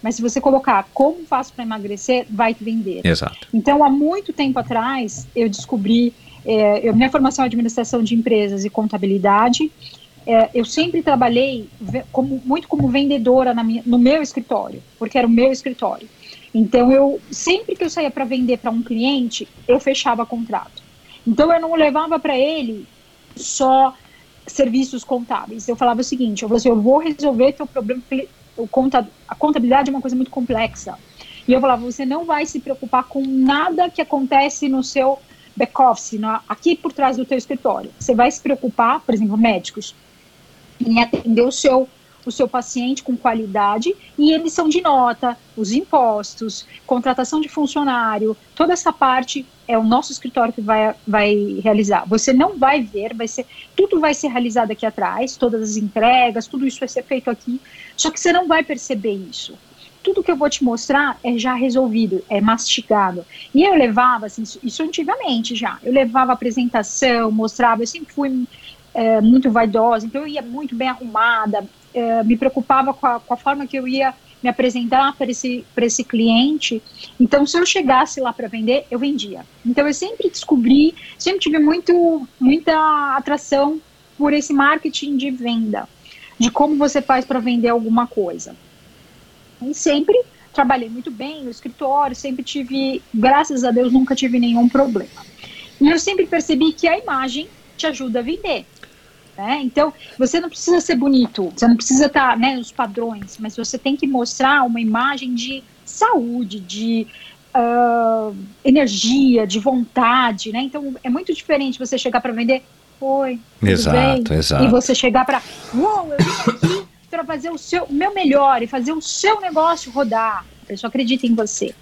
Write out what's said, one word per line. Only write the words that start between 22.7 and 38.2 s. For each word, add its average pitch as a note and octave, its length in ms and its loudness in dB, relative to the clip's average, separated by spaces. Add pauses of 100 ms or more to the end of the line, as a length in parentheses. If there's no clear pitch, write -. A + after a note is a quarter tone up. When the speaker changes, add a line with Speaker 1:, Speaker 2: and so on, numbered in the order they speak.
Speaker 1:
só C4 600 2 (520)
serviços C4 560 0
contábeis. A#3 640 -6
Eu A#3+ 80 -2
falava A#3+ 260 0
o - 20 -2
seguinte: B3 380 -4
eu A3 80 -6
falava A3+ 80 2
assim, A#3 120 2
"Eu A3+ 120 4
vou B3+ 160 6
resolver C#4+ 560 0
teu C#4+ 140 -8
problema", B3 420 -6
porque C4+ 180 -6 (300)
o A#3 100 -6
conta-, C4 400 0 (200)
a - 60 -10
contabilidade C4+ 560 2
é C4+ 40 -2
uma C4+ 80 -4
coisa B3 140 -4
muito B3+ 140 -2
complexa. A#3+ 680 -6 (520)
E B3 60 4
eu B3+ 80 4
falava, B3 220 2
"Você B3 220 -8
não D4+ 200 -4
vai D#4 200 0
se D4+ 140 -10
preocupar B3+ 460 -2
com C4+ 200 -4
nada D4 640 2
que F4 120 -6
acontece C#4 680 0
no C4 160 0
seu C4+ 360 0 (360)
back-office, A#3+ 640 0
na, A3 300 -4
aqui E4 260 0
por D#4+ 160 -8
trás C4+ 240 0
do B3+ 80 -4
teu C4 140 -2
escritório. - 600 -4
Você - 160 0
vai A#3+ 160 4